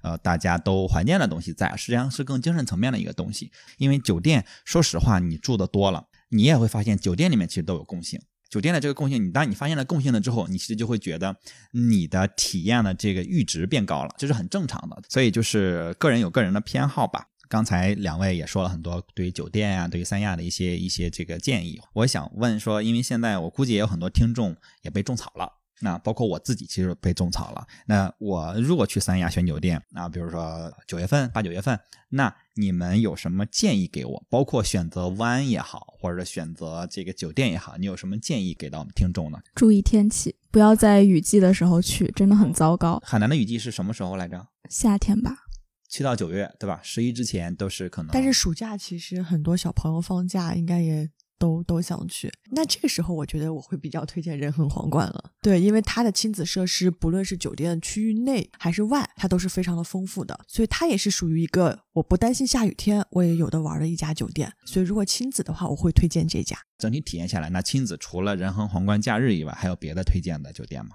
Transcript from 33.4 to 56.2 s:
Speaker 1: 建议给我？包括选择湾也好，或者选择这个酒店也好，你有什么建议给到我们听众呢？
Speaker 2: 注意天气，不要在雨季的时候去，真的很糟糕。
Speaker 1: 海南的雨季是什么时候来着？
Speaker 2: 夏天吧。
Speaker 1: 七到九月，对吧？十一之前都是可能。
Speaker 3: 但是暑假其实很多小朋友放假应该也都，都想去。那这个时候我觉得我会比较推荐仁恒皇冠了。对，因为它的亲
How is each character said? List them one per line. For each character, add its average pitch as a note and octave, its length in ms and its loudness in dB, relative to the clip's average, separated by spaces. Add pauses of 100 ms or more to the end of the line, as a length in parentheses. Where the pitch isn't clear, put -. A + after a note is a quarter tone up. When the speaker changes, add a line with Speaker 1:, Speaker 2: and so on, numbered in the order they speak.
Speaker 1:
建 C3+ 340 0
议 F#2 80 0
给 - 200 -8
我？ - 240 -10
包 C3 120 2
括 A#2+ 220 0
选 F2 240 0
择 F2+ 200 -4
湾 A#2+ 380 -2
也 G2+ 140 0
好， - 260 -12 (120)
或 F2 160 -4
者 F2+ 100 -6
选 E2 300 -8
择 E2 360 -8
这 F#2+ 140 -10
个 F2+ 80 -8
酒 E2 180 -8
店 B2+ 200 0
也 E2 80 -4
好， - 200 -12
你 F#2 60 -2
有 G2 100 -4
什 F#2+ 140 -10
么 G2+ 100 -4
建 A#2+ 240 -4
议 F2 120 -4
给 D2 160 -12
到 D#2 80 -10
我 D2 60 -10
们 - 100 -16
听 F2+ 180 2
众 D#2+ 180 -4
呢？ D2+ 80 -12 (160)
Speaker 2:
注 A3+ 160 6
意 G3+ 120 6
天 G#3+ 260 6
气， - 280 -4 (140)
不 G#3+ 80 6
要 G#3+ 160 10
在 G#3 280 8
雨 F#3 180 8
季 - 180 4
的 F#3 140 8
时 F#3 120 2
候 F3 180 6
去， - 340 0
真 G3 140 6
的 G#3 60 10
很 F#3+ 140 6
糟 E3 240 4
糕。 F3 300 0
Speaker 1:
海 A2+ 140 0
南 G#2+ 100 4
的 D#3 80 4
雨 B2 80 2
季 A#2 140 -4
是 A2 120 -6
什 F#2+ 140 -6
么 G#2 80 -4
时 G2+ 100 -6
候 F#2 140 -4
来 F2+ 100 -6
着？ F2+ 200 -12 (240)
Speaker 2:
夏 G#3 260 4
天 G#3 240 2
吧。 B3+ 160 -4 (520)
Speaker 1:
七 - 140 -8
到 B2 140 0
九 F2+ 140 -4
月， F#2+ 280 -4
对 G#2 80 -8
吧？ F2 160 -6
十 - 200 -4
一 B2 100 0
之 A#2+ 100 -4
前 F2+ 320 -4
都 G2 140 -4
是 F#2 180 -8
可 E2+ 160 -8
能。 D#2 100 -10
Speaker 3:
但 C4 100 2
是 C4 100 2
暑 E3 220 0
假 A3 240 -8
其 F3+ 200 -10
实 F3+ 240 -8
很 E3 200 0
多 E3 120 0
小 F3 160 -2
朋 - 220 -4
友 E3 80 -2
放 F3+ 260 -4
假 F3 280 -4
应 E3+ 100 -2
该 F3 160 0
也 D#3 260 -2 (320)
都， E3 260 0
都 E3+ 180 0
想 F3 260 -6
去。 - 240 -10 (200)
那 D4+ 120 0
这 - 160 -2
个 D4 80 0
时 E3 140 -2
候 E3+ 120 -2
我 D3+ 120 -4
觉 D#3 120 -4
得 D#3 140 -2
我 C#3+ 80 -8
会 - 160 -8
比 C#3+ 140 -8
较 C#3+ 160 -6
推 E3+ 160 -8
荐 D#3 160 -6
仁 C#3+ 120 -2
恒 D3 200 2
皇 - 180 -4
冠 C#3 180 2
了。 - 260 -12 (100)
对， F#3+ 180 6
因 G3+ 100 6
为 A3 120 4
它 A#3 200 -2
的 A3+ 80 4
亲 G#3+ 220 -2